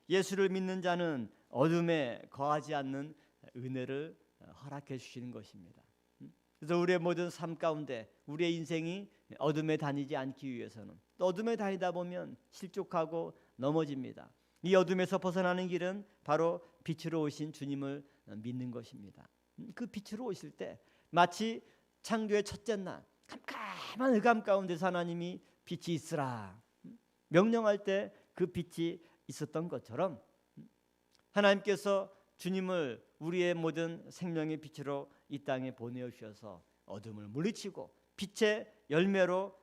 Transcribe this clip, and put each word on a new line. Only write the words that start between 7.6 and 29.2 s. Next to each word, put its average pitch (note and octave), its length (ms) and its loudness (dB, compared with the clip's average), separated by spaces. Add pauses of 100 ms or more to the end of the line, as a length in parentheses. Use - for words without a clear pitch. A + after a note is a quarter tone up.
우리의 E3+ 280 0
인생이 E3 540 -4 (300)
어둠에 D#3 380 2
다니지 C#3+ 380 -2
않기 C3+ 380 -6
위해서는, G#2+ 460 -12 (180)
또 F3+ 80 2
어둠에 G#3+ 300 0
다니다 F#3+ 360 0
보면 F3 460 -6 (140)
실족하고 E3+ 840 -4 (220)
넘어집니다. C3+ 760 0 (320)
이 F#3 140 6
어둠에서 F#3 420 6
벗어나는 F3+ 500 0
길은 F3+ 380 -2 (180)
바로 E3 380 4 (220)
빛으로 D#3+ 380 -2
오신 D3+ 300 -2
주님을 C#3 540 -6 (200)
믿는 B2 440 -6
것입니다. A#2 580 -14 (460)
그 A#3+ 140 -6
빛으로 G#3+ 380 -10
오실 E3 260 -8
때 - 280 -10 (300)
마치 F3+ 540 4 (400)
창조의 G#3 400 2
첫째 G#3 320 -4
날 F3 280 -8 (240)
캄캄한 A3+ 880 0
흑암 A3 280 6
가운데서 F#3+ 440 2
하나님이 F3 540 -2 (240)
"빛이 E3+ 300 -2
있으라" A#2+ 640 -4 (680)
명령할 G#3 540 6
때 G3 280 0 (220)
그 F3 140 0
빛이 E3+ 520 -4 (280)